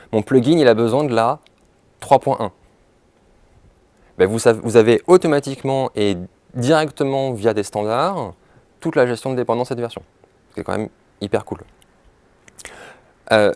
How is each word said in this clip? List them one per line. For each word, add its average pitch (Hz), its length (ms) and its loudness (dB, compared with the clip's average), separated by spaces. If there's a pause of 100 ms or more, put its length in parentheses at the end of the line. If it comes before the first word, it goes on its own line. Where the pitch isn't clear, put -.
(120)
mon 110 80 0
plugin, 135 380 2
il 139 100 4
a 113 60 8
besoin 117 300 0
de 127 100 -4
la 117 240 0 (640)
trois 135 180 4
point 139 220 -2
un. » 104 120 -6 (1700)
Ben, 92 100 4
vous 113 100 -4
sav-, 110 240 -2
vous 117 140 -2
avez 113 300 6
automatiquement 135 880 0
et 101 240 -2 (340)
directement 135 800 -2
via 110 220 -2
des 104 80 -2
standards 117 720 -4 (460)
toute 160 160 -6
la 127 100 4
gestion 123 240 -4
de 131 60 -4
dépendance 120 320 -2
de - 20 -
cette 120 100 -8
version. 117 220 -10 (520)
C'est 95 80 -8
quand 95 140 -6
même 107 140 -6 (320)
hyper 104 240 -4
cool. 95 140 -12 (1700)
Euh, 104 240 4